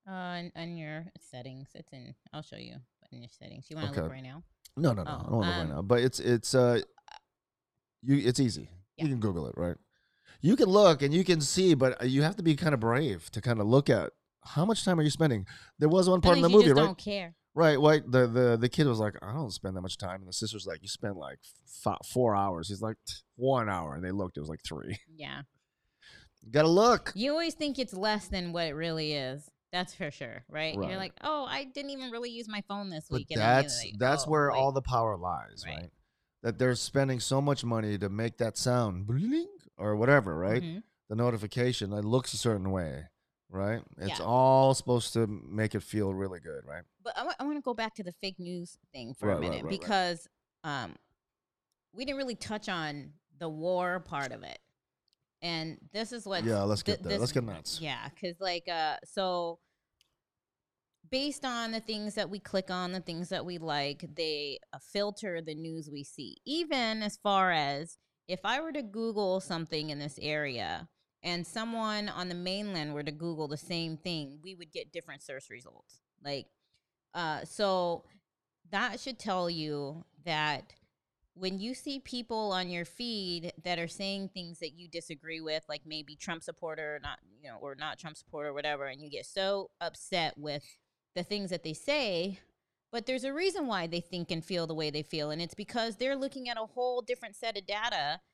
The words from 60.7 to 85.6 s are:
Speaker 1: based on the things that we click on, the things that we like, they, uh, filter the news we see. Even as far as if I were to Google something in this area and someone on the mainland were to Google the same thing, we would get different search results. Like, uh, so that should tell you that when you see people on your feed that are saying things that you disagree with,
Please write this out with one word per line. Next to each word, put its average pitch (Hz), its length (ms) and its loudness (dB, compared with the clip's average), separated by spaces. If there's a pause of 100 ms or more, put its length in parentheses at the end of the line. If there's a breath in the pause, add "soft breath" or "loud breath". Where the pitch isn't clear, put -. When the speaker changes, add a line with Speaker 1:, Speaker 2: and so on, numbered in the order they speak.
Speaker 1:
based 277 360 -2
on 233 260 -4
the 220 80 -4
things 214 360 -6
that 190 140 -2
we 196 100 -8
click 190 300 -4
on, 180 220 -2
the 185 80 -4
things 170 300 -8
that 160 160 -4
we 180 120 -8
like, 147 460 -4 (120)
they, 147 440 -4 (140)
uh, 139 60 -14
filter 202 600 -4
the 160 140 -8
news 160 340 -10
we 143 140 -10
see. 123 420 -14
Even 262 560 -2
as 208 160 -6
far 190 340 4
as 147 460 -2 (300)
if 180 160 -6
I 240 160 -2
were 320 140 -6
to 285 100 -4
Google 208 560 -2
something 160 500 -6
in 147 100 -8
this 147 220 -8
area 139 680 -4 (340)
and 175 240 -4
someone 220 640 -4
on 180 200 -6
the 175 60 -6
mainland 180 580 -6
were 147 100 -6
to 151 80 -6
Google 156 360 -6
the 147 100 -6
same 165 380 -6
thing, 151 480 -8
we 190 100 -14
would 170 180 -20
get 151 200 -10
different 156 320 -14
search - 260 -14
results. - 520 -20 (220)
Like, 139 240 -6 (640)
uh, 160 320 -4
so 185 580 0 (680 soft breath)
that 208 280 -4
should 262 180 -10
tell 185 320 -2
you 151 540 -6 (220)
that 151 480 -2 (600)
when 185 240 -6
you 226 140 -6
see 277 260 -8
people 220 520 -6
on 185 180 -2
your 175 140 -4
feed 180 720 -8 (100)
that 175 160 -4
are 170 80 -4
saying 196 420 -8
things 170 300 -16
that 156 140 -12
you 175 160 -20
disagree 160 500 -10
with, 156 300 -6